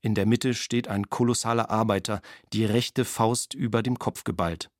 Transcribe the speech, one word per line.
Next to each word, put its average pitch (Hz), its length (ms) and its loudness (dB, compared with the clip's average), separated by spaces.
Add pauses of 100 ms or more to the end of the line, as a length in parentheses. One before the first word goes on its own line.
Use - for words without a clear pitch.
In 107 140 0
der 101 120 2
Mitte 120 280 4
steht 120 320 -2
ein 98 240 -2
kolossaler 117 600 0
Arbeiter, 107 500 0 (320)
die 110 120 0
rechte 120 400 0
Faust - 500 0
über 113 280 -2
dem 123 160 -2
Kopf - 240 -4
geballt. 85 580 -4